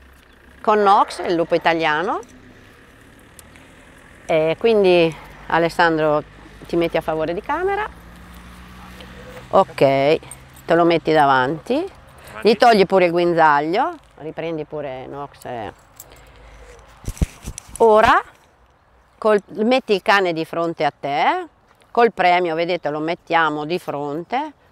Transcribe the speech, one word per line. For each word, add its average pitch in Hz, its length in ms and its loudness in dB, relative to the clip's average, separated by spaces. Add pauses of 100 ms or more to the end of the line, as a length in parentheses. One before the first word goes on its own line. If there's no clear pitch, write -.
(600)
con 214 220 2
Nox, 208 420 2
il 190 120 -2
lupo 165 180 -2
italiano. 165 640 -2 (2000)
E 160 320 0
quindi 180 580 2 (300)
Alessandro, 160 760 0 (420)
ti - 100 -8
metti 170 220 -2
a 160 40 -2
favore 160 340 -6
di 208 60 -10
camera. 392 460 -6 (1600)
Ok, 185 260 0
te - 960 -2
lo 170 100 2
metti 165 300 0
davanti. 151 720 0 (540)
Gli 214 140 4
togli 220 320 4
pure 190 180 2
il 170 60 0
guinzaglio, 170 840 0 (180)
riprendi 156 500 -10
pure 135 400 -12
Nox, 139 400 -16
eh. 117 260 -12 (2000)
Ora 233 420 4 (1000)
col-, 214 240 0 (140)
metti 240 360 0
il 185 80 0
cane 190 320 0
di 160 100 -4
fronte 165 420 -4
a 143 140 0
te, 226 480 -2 (440)
col 233 220 2
premio, 180 420 2
vedete, 170 340 -4
lo 151 100 -6
mettiamo 160 640 -2
di 170 120 -4
fronte, 165 760 -8 (180)